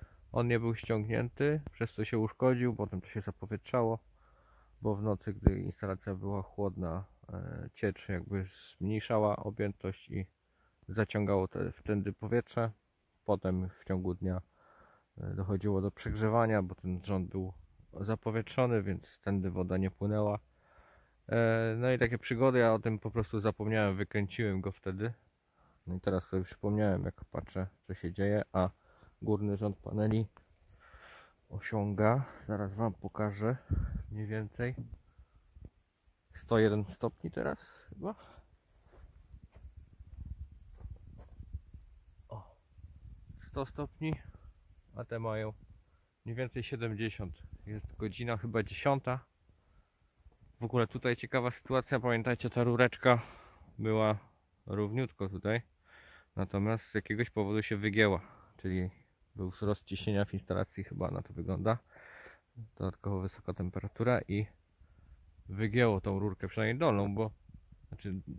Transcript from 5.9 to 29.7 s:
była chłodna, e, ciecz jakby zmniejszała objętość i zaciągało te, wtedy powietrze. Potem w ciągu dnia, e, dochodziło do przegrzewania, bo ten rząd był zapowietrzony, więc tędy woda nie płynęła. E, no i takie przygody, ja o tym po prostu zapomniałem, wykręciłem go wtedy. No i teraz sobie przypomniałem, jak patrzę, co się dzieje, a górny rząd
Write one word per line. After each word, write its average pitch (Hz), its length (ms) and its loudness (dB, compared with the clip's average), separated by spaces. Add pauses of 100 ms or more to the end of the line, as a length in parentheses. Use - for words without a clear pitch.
była 98 280 -4
chłodna, 92 640 -4 (280)
e, 82 420 -8
ciecz - 340 -4
jakby 95 380 -4 (320)
zmniejszała 107 580 2
objętość 101 720 -6
i 95 160 -4 (640)
zaciągało 98 600 2
te, 92 240 -4
wtedy 104 400 -2
powietrze. 117 580 -2 (540)
Potem 92 440 0 (120)
w - 40 -20
ciągu 92 300 -2
dnia, 92 280 -2 (760)
e, 98 160 -6
dochodziło 98 460 0
do 98 100 0
przegrzewania, 110 720 2
bo 92 120 -4
ten 90 300 -4
rząd 92 260 0
był 95 220 -4 (480)
zapowietrzony, 110 840 0
więc - 380 -4
tędy 95 300 0
woda 92 260 0
nie 95 140 2
płynęła. 104 480 0 (880)
E, 113 500 4
no 127 140 2
i 127 60 2
takie 120 200 2
przygody, 127 400 4
ja 113 160 8
o 110 40 2
tym 110 200 0
po 110 120 -6
prostu 110 300 0
zapomniałem, 107 560 2
wykręciłem 101 640 0
go 95 120 -2
wtedy. 98 400 -4 (720)
No 90 80 -4
i 90 60 -6
teraz 95 240 0
sobie 92 200 0
przypomniałem, 101 600 2
jak - 200 -6
patrzę, - 420 -6 (200)
co 95 80 -6
się 87 180 -6
dzieje, 101 300 2 (100)
a 92 180 4 (520)
górny 104 340 2
rząd 101 200 -2